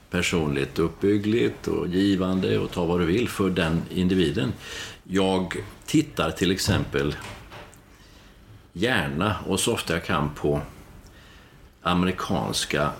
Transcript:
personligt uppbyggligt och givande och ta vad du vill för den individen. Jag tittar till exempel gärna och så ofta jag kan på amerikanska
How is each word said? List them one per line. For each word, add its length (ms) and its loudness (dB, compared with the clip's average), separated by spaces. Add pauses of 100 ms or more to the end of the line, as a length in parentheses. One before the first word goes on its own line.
personligt 680 0
uppbyggligt 880 0
och 200 -2
givande 720 2
och 140 -2
ta 140 -2
vad 140 2
du 60 2
vill 240 2
för 200 0
den 400 2
individen. 640 2 (500)
Jag 500 2 (320)
tittar 460 0
till 200 0
exempel 640 0 (1600)
gärna 600 0 (120)
och 120 0
så 140 2
ofta 200 -2
jag 120 -2
kan 300 0
på 260 0 (1200)
amerikanska 1080 0 (100)